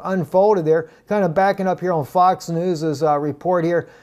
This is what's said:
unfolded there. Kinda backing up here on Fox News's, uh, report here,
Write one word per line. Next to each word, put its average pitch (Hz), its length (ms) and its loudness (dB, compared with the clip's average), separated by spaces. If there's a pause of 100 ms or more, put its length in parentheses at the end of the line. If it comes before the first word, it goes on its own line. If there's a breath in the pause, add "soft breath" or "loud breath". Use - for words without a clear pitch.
unfolded 190 600 2
there. 156 240 0 (180 loud breath)
Kinda 202 220 0
backing 190 380 0
up 180 140 -2
here 180 120 -2
on 151 140 -2
Fox 180 420 2
News's, 165 540 -2
uh, 147 160 2
report 160 480 -2
here, 170 220 -2 (140)